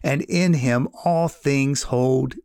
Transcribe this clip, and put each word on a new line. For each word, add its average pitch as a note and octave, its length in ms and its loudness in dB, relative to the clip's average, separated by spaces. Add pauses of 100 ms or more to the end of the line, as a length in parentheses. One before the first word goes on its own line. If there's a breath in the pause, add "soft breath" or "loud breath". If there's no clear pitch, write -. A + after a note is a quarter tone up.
and C#3 220 0
in F3 320 2
him B2+ 320 0 (160)
all E3+ 240 0
things C#3 560 -2
hold C3 500 0 (120)